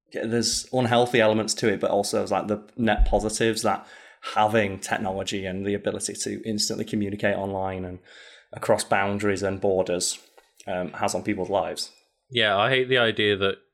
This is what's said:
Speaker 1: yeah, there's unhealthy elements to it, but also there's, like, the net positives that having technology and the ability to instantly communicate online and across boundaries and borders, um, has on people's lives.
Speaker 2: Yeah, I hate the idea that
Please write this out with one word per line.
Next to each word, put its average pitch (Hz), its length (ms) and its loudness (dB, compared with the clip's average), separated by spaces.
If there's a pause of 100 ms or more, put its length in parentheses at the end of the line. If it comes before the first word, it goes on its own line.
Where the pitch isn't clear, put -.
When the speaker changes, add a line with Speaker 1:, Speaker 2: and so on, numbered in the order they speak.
(120)
Speaker 1:
yeah, - 140 -6
there's 113 460 -2
unhealthy 120 480 4
elements 110 340 4
to 110 180 2
it, 95 80 -2
but 95 100 0
also 101 280 0
there's, 98 120 -2
like, 95 180 0
the 104 140 -2 (140)
net 110 300 4
positives 107 560 0
that 98 240 0 (480)
having 107 440 2
technology 98 680 -4
and 95 180 -6
the 101 80 -2
ability 98 400 -4
to 101 340 -6
instantly 110 380 -2
communicate 101 520 -2
online 95 500 -4
and 90 140 -10 (520)
across - 320 0
boundaries 101 580 0
and 95 200 -2
borders, 90 560 0 (480)
um, 90 260 -6
has - 220 -2
on 92 80 -4
people's 92 260 -4
lives. 87 420 -4 (400)
Speaker 2:
Yeah, 110 280 2
I 110 100 4
hate 131 220 2
the 131 80 4
idea 107 400 4
that 98 180 0 (180)